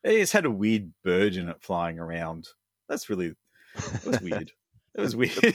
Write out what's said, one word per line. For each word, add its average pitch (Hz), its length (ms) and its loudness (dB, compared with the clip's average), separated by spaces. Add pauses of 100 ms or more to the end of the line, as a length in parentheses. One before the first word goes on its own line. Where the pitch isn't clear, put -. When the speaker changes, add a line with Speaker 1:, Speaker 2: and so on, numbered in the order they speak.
Speaker 1:
It 220 140 6
just 190 140 2
had 202 120 4
a 139 60 2
weird 104 420 0 (100)
bird 92 340 2
in 87 120 -6
it 82 140 -12
flying 85 360 -4
around. 82 500 -8 (400)
That's - 200 -6
really, 90 260 -4 (400)
it - 320 -8
was - 140 -2
weird. 92 360 -6
Speaker 2:
<laughs> - 60 -20 (320)
Speaker 1:
It 104 60 -4
was 110 160 -2
weird. 123 160 2 (220)